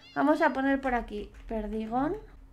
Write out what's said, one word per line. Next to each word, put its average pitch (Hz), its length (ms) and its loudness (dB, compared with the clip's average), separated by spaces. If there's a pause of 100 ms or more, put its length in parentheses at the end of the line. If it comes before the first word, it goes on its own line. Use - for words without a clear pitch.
(160)
vamos 294 260 4
a 302 100 6
poner 269 300 0
por 262 140 0
aquí 220 360 -6 (160)
Perdigón. 220 680 -2 (380)